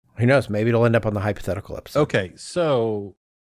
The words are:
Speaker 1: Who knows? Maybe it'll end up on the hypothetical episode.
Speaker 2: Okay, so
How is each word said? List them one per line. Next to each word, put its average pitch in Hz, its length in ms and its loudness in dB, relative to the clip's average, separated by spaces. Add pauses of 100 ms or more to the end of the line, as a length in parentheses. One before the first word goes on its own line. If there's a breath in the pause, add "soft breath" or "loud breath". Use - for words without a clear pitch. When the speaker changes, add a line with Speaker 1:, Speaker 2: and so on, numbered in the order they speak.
(180)
Speaker 1:
Who 113 80 0
knows? 131 240 4
Maybe 107 200 0
it'll 117 160 4
end 117 100 4
up 110 100 2
on 107 80 -2
the 104 80 -2
hypothetical 98 560 -6
episode. - 240 -2
Speaker 2:
Okay, 101 340 -2
so 113 800 -4 (260)